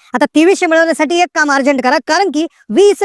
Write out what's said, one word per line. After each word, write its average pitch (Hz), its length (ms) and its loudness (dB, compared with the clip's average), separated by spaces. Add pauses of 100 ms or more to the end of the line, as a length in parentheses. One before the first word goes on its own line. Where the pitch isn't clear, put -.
(140)
आता 254 100 0
तेवीसशे 339 420 0
मिळवण्यासाठी 330 520 0
एक 349 160 2
काम 302 180 0
अर्जंट 277 300 0
करा, 254 140 0 (100)
कारण 349 240 0
की 302 160 -4 (220)
वीस 392 360 2